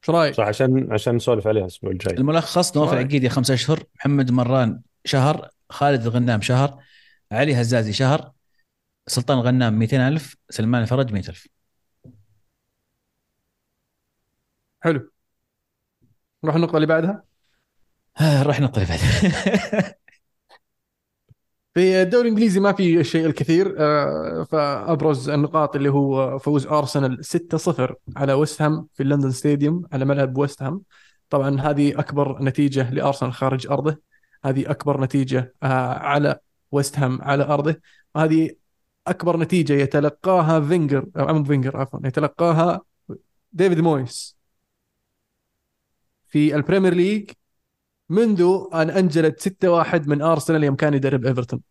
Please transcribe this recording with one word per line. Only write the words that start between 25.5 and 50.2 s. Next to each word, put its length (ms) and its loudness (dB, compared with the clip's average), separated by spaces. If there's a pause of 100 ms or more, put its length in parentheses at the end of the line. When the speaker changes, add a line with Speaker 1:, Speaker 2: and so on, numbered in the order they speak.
Speaker 1:
اللي 140 0
هو 500 0
فوز 280 -2
أرسنال 580 -2
ستة 320 -4
صفر 380 -2 (200)
على 180 0
ويست 280 0
هام 320 -2
في 100 -6
لندن 280 2
ستاديوم 640 0
على 120 -2
ملعب 320 0
ويست 260 -4
هام. 180 -8 (480)
طبعًا 320 0
هذه 380 0
أكبر 440 -2
نتيجة 500 0
لأرسنال 400 -2
خارج 340 -2
أرضه، 340 -4 (440)
هذه 260 -2
أكبر 300 -2
نتيجة، 520 -2 (100)
آه، 300 -2
على 460 -2 (320)
ويست 280 -2
هام 220 0
على 220 0
أرضه، 320 0 (400)
وهذه 340 2 (580)
أكبر 300 -2
نتيجة 360 0
يتلقاها 840 2
فينجر، 460 0 (120)
أو 160 0
مو 100 0
فينجر 340 -2
عفوًا، 300 -6
يتلقاها 760 0 (720)
ديفيد 260 2
مويس 580 -2 (1900)
في 280 2
البريمير 380 2
ليج 380 0 (760)
منذ 540 2 (100)
أن 160 0
أنجلت 500 2
ستة 320 0
واحد 360 2
من 140 0